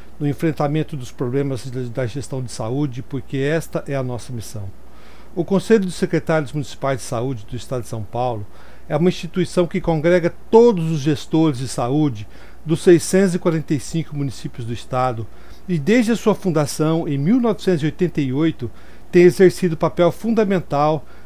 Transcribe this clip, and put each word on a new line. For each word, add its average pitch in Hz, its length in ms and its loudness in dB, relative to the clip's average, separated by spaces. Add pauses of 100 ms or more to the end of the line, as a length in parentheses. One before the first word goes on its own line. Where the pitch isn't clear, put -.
(160)
no 147 120 -2
enfrentamento 151 680 -2
dos 123 140 -10
problemas 135 580 -2
de, 123 200 -6
da 123 180 -4
gestão 131 340 -6
de 120 120 -8
saúde, 127 500 -4
porque - 340 -8
esta 151 520 -2
é 139 80 -2
a 135 60 -2
nossa 123 300 -6
missão. 107 380 -8 (640)
O 165 100 -2
Conselho 196 400 4
de 180 60 -4
Secretários 160 600 0
Municipais 139 480 -2
de - 40 -10
Saúde 120 460 -4
do 127 60 -6
Estado 123 260 -6
de - 60 -12
São 110 160 -6
Paulo 120 420 -4 (420)
é 156 80 0
uma 175 120 4
instituição 175 580 0
que 180 140 -4
congrega 165 520 2 (200)
todos 226 400 6
os 151 80 -2
gestores 156 580 2
de 131 80 -6
saúde 127 640 0 (360)
dos 160 160 0
seiscentos 185 540 6
e 185 60 -2
quarenta 160 340 0
e 135 60 0
cinco 151 360 -6
municípios 131 480 -6
do 117 80 -6
Estado 123 540 -2 (420)
e, 170 120 0
desde 220 320 4
a 214 40 4
sua 202 200 2
fundação, 160 720 0
em 143 100 0
mil 196 220 4
novecentos 185 420 2
e 160 40 0
oitenta 160 340 0
e 135 120 0
oito, 151 380 0 (400)
tem 175 140 8
exercido 175 520 6
papel 170 360 2
fundamental 180 920 0 (220)